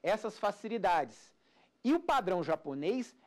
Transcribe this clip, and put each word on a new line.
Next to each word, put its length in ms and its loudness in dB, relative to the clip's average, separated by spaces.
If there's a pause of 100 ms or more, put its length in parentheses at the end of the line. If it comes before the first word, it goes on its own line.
essas 380 -2
facilidades. 920 -2 (520)
E 100 2
o 60 4
padrão 440 0
japonês 720 -2 (120)